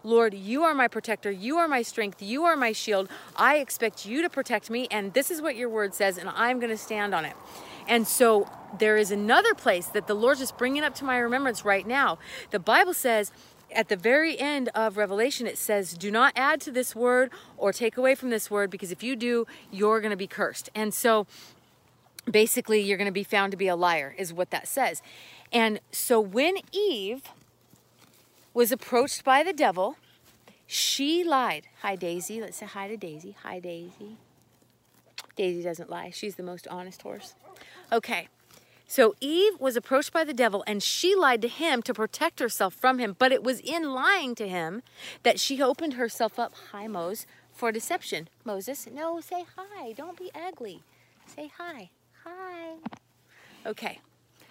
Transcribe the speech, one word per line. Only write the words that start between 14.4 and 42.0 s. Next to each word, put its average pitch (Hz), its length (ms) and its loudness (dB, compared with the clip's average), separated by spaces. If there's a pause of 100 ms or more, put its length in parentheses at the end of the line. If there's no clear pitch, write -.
of 214 220 0
Revelation, 214 500 0
it - 120 -8
says, 196 340 0
"Do 175 180 -8
not 247 260 4
add 285 260 2
to 311 80 -10
this 247 260 -4
word 247 340 2 (260)
or 202 160 2
take 226 240 -4
away 262 180 4
from 254 160 -4
this 220 200 -4
word, 202 200 0
because 185 200 -10
if 180 120 -10
you 254 120 -4
do, 233 320 0 (240)
you're 208 300 2
gonna 208 160 -2
be 190 100 -6
cursed." - 480 -6
And 214 200 -2
so, 220 320 4 (1040)
basically, 214 500 4
you're 196 180 0
gonna 202 140 0
be 196 120 -4
found 196 260 0
to 190 60 -8
be 190 120 0
a 175 80 2
liar, 170 400 2
is 170 160 -6
what 175 180 -2
that - 180 -6
says. 208 340 -2 (500)
And 226 280 2 (120)
so - 280 2
when 254 360 2 (160)
Eve 269 500 -2 (1300)
was 233 180 4
approached 254 500 0
by 269 200 6
the 359 100 -2
devil, 226 440 2 (720)
she 311 560 0
lied. 254 460 0 (140)
Hi, 202 120 -4
Daisy. 180 460 -6
Let's 180 160 -12
say 214 100 -14
hi 196 220 -12
to 226 80 -10
Daisy. 185 460 -14
Hi, 180 180 -12
Daisy. 175 560 -14 (1200)
Daisy 180 260 -2
doesn't 170 260 -8
lie. 175 220 -12
She's 202 240 -10
the 180 80 -12
most 180 260 -12
honest 180 340 -14
horse. - 320 -14 (580)
Okay. 220 360 -2 (600)
So - 300 6
Eve 349 400 2
was 262 160 0
approached 262 380 0
by 330 100 2
the 294 80 -4
devil, 220 340 2
and 202 160 -2
she - 320 2
lied 262 280 4
to 240 60 0
him 269 340 0
to 254 100 -4
protect 214 480 -4